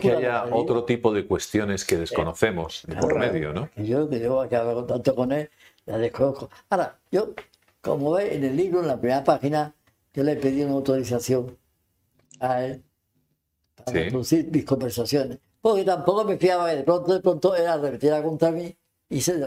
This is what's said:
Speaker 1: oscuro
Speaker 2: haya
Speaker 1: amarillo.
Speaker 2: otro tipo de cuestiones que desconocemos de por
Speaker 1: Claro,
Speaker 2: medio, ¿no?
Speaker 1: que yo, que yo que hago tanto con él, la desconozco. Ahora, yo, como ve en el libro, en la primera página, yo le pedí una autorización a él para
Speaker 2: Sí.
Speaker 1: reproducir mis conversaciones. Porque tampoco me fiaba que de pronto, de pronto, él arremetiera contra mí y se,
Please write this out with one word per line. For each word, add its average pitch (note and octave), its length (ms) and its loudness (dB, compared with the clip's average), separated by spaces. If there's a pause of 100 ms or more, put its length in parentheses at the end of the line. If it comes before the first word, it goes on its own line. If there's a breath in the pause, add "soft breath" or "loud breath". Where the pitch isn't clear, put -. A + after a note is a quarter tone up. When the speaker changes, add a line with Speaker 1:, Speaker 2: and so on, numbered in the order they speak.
Speaker 1:
oscuro - 100 4
Speaker 2:
haya B2 220 0
Speaker 1:
amarillo. A#2 220 0
Speaker 2:
otro A#2 220 0
tipo A#2 280 2
de G2 140 0
cuestiones G2 580 -2
que F#2 140 0
desconocemos E2 880 -2
de D#2 100 -8
por - 180 0
Speaker 1:
Claro, A2+ 180 0
Speaker 2:
medio, D#2+ 200 -4
¿no? A#2 220 -6
Speaker 1:
que G#2+ 120 -6
yo, C#3+ 220 0
que B2 120 -2
yo B2+ 280 -2
que B2 80 -2
hago A#2 280 -2
tanto B2 300 -2
con B2+ 180 0
él, D3+ 180 -4 (360 soft breath)
la A#2+ 120 -6
desconozco. C3 500 -2 (220 loud breath)
Ahora, F3+ 280 -2 (140)
yo, G3 220 -2 (480)
como D3 300 -2
ve G3+ 220 0
en C#3 100 -2
el C3 120 -2
libro, F3 240 0
en E3+ 80 -2
la B2 100 -2
primera C3 260 0
página, D3+ 500 0 (400)
yo C#3 100 -2
le D3+ 120 2
pedí C3+ 260 0
una C#3+ 100 0
autorización B2+ 840 0 (840)
a B2+ 240 -2
él C3+ 180 -8 (960)
para - 160 -10
Speaker 2:
Sí. F2+ 120 0
Speaker 1:
reproducir C3 460 0
mis D3+ 140 0
conversaciones. B2+ 760 -2 (220)
Porque G3+ 240 2
tampoco F#3 400 2
me G3 140 0
fiaba F3 320 4
que D#3 60 0
de C3+ 80 -4
pronto, F3 280 4
de F#3 80 2
pronto, F3+ 340 4
él E3+ 120 2
arremetiera D3 560 2
contra D#3+ 280 2
mí E3+ 240 -6 (360)
y C3+ 100 -2
se, F3 140 0 (120)